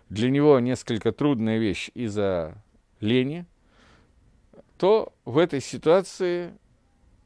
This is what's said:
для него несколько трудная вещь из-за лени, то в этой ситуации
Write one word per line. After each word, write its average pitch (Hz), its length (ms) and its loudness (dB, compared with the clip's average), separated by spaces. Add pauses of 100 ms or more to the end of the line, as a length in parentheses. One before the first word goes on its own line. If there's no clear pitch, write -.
(100)
для 107 200 0
него 143 300 6
несколько 120 520 -2
трудная 113 460 0
вещь 104 360 -4
из-за 98 600 -4 (460)
лени, 127 460 -2 (1300)
то 214 360 2 (120)
в 117 140 -2
этой 156 220 2
ситуации 175 920 -2 (720)